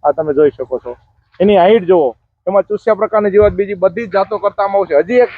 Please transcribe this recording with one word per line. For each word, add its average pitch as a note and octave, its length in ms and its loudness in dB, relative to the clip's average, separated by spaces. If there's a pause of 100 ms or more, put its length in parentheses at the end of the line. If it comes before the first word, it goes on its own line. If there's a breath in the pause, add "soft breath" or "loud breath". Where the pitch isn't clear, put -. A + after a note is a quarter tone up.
આ D3 80 0
તમે D3+ 220 -4
જોઈ D3 160 2
શકો B2+ 280 -8
છો, A#2 180 -14 (440)
એની G3+ 160 2
હાઈટ F#3+ 280 4
જુઓ, E3 320 2 (300)
એમાં F#3+ 160 0
ચૂસ્યા G#3 320 -4
પ્રકારની G#3 360 -2
જીવાત G#3 220 4
બીજી G3 220 -4
બધી F#3+ 320 -4
જ F3 60 -16
જાતો G3 260 -2
કરતા G3 260 -4
આમાં G3 120 -2
આવશે. E3 220 0
હજી F3 160 0
એક B3 240 4